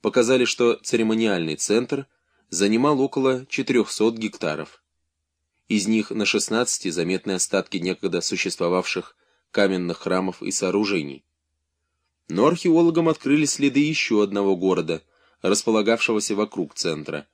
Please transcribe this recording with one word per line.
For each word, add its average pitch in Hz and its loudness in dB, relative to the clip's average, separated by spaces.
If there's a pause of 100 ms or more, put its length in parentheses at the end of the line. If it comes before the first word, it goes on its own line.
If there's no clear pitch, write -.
показали, 123 2
что 117 2
церемониальный 110 0
центр – 127 -2 (420)
занимал 117 2
около 131 0
четырехсот 117 0
гектаров. 78 -6 (880)
Из 101 0
них 110 0
на 110 -2
шестнадцати 110 -2
заметны 90 -2
остатки 92 -2
некогда 87 -4
существовавших 90 -4 (360)
каменных 92 0
храмов 92 -2
и 95 -6
сооружений. 92 -2 (1040)
Но 101 2
археологам 170 4
открыли 151 2
следы 139 0
еще 147 2
одного 98 2
города, 85 0 (380)
располагавшегося 107 0
вокруг 101 -4
центра. 76 -6